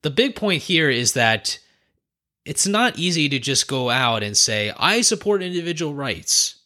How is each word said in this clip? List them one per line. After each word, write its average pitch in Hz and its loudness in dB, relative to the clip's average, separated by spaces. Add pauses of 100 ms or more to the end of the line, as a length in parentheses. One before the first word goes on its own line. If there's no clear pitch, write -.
The 160 -2
big 226 0
point 185 -2
here 160 2
is 120 0
that 113 0 (840)
it's - -2
not 214 0
easy 165 2
to 139 0
just 127 0
go 127 -2
out 120 2
and 104 -2
say, 107 0
"I 202 2
support 208 0
individual 170 -4
rights, 127 -2 (100)